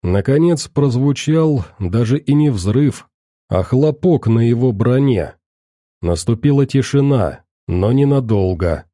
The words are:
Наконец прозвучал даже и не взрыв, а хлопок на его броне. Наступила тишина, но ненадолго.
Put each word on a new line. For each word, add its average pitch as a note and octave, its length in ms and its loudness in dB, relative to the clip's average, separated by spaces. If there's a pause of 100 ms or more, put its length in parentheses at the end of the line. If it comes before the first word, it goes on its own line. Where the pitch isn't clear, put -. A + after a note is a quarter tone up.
Наконец C#3 640 0
прозвучал C#3+ 960 0 (140)
даже A2+ 400 -2
и C#3+ 160 -2
не D3+ 160 2
взрыв, A2+ 580 -2 (400)
а F#2 140 0
хлопок D3 640 0
на A2+ 200 2
его A#2+ 260 0
броне. A#2 640 0 (680)
Наступила A#2 640 0
тишина, C3+ 760 0 (260)
но F#2 240 0
ненадолго. G#2+ 1040 0